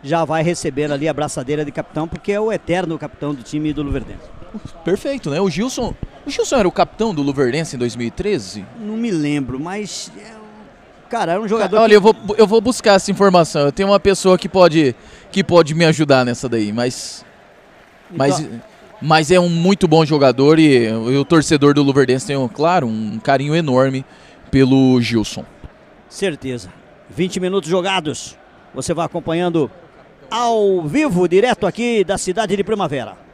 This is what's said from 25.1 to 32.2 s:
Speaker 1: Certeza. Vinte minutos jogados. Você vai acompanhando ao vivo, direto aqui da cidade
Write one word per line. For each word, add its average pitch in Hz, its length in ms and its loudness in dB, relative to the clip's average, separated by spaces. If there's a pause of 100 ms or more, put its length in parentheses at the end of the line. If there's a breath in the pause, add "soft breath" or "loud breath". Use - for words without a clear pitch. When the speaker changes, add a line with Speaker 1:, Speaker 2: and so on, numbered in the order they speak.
Speaker 1:
Certeza. 127 640 -8 (360)
Vinte 175 300 -4
minutos 180 320 -4
jogados. 180 680 -4 (380)
Você 131 180 -6
vai 160 140 -2
acompanhando 165 640 -2 (600)
ao 214 520 0
vivo, 180 460 0
direto 202 380 2
aqui 220 380 0
da 190 120 -2
cidade 185 400 -2